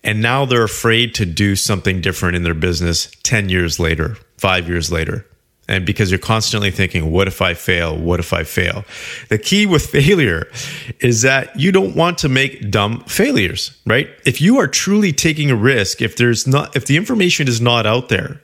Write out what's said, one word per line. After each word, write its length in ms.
And 160
now 240
they're 180
afraid 520
to 100
do 320
something 460
different 340
in 60
their 120
business 560
ten 260
years 300
later, 380
five 320
years 220
later. 340
And 180
because 240
you're 80
constantly 540
thinking, 400
"What 160
if 120
I 140
fail? 420
What 220
if 140
I 100
fail?" 420
The 100
key 260
with 220
failure 640
is 240
that 360
you 120
don't 240
want 240
to 100
make 400
dumb 380
failures, 640
right? 240
If 140
you 180
are 80
truly 460
taking 400
a 40
risk, 460
if 140
there's 320
not, 260
if 120
the 100
information 500
is 140
not 260
out 220
there, 360